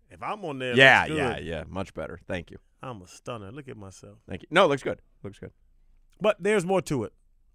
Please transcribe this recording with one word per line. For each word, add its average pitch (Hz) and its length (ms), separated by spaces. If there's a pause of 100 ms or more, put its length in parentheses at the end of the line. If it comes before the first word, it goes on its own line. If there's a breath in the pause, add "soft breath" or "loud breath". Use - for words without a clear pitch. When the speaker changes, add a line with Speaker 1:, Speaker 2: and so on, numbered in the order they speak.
Speaker 1:
If 87 120
I'm 196 240
on 143 140
there, 127 120
it 120 60
Speaker 2:
Yeah, 123 300
Speaker 1:
looks 78 100
Speaker 2:
yeah, 82 180
Speaker 1:
good. 73 100
Speaker 2:
yeah. 80 220
Much 92 260
better. 80 340
Thank 90 240
you. - 60 (240)
Speaker 1:
I'm 120 200
a 87 60
stunner. 107 440
Look 135 160
at 120 100
myself. 104 400 (120)
Speaker 2:
Thank 95 140
you. - 80
No, 180 140
it - 20
looks 139 160
good. - 160 (240)
Looks 98 160
good. 95 120 (720)
Speaker 1:
But 208 180
there's 196 260
more 185 180
to 131 220
it. - 80 (420)